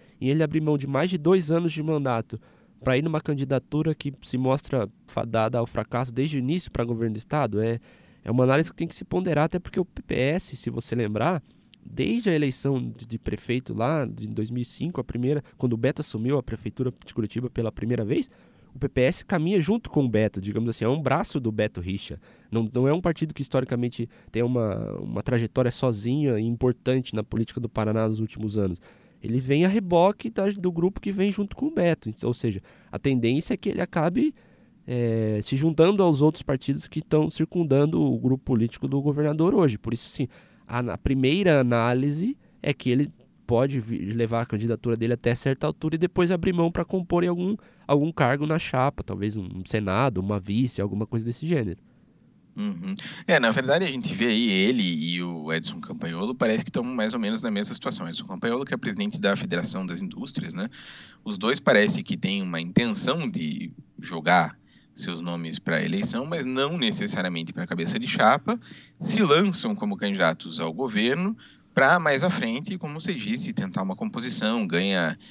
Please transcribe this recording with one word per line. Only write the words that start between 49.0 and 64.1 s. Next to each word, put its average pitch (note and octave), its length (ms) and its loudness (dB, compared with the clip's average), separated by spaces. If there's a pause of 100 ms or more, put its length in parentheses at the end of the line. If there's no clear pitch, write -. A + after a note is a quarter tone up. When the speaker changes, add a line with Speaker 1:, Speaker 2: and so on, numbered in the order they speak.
Speaker 1:
talvez G2+ 320 -4
um, G2+ 80 -4 (100)
um F#2 120 -8
senado, G#2 540 0
uma G2+ 200 0
vice, G2+ 420 0
alguma G2+ 240 -2
coisa A2+ 200 -2
desse A#2+ 200 -6
gênero. C3 360 0 (760)
Speaker 2:
Uhum. F#2+ 360 -4 (320)
É, D#3+ 140 6
na A#2 120 4
verdade, C#3 340 2
a D3 60 0
gente A#2+ 220 -4
vê G#2+ 120 0
aí A#2 240 4
ele G#2 340 4
e E2+ 400 -2
o D#2+ 300 -6
Edson D#2+ 260 -4
Campagnolo E2+ 560 -6
parece A2+ 300 0
que - 60 -12
tão B2 120 -2
mais A#2 300 -2
ou B2 60 -4
menos G#2+ 220 -2
na A#2 80 -4
mesma G#2 240 -2
situação. - 360 -6
Edson E2 160 -8
Campagnolo, A#2 400 -4
que - 80 -8
é - 40 -2
presidente G#2 440 -6
da G2+ 160 2
Federação F2+ 480 -4
das F2 160 -8
Indústrias, - 520 -8
né? G#3 140 -6 (560)
Os G#2 140 -6
dois A2+ 240 -2
parece G#2 420 2
que F#2+ 140 -6
têm G2 240 -2
uma F2+ 180 -6
intenção A#2 720 -2
de E2 420 -6 (260)
jogar E2 600 0 (340)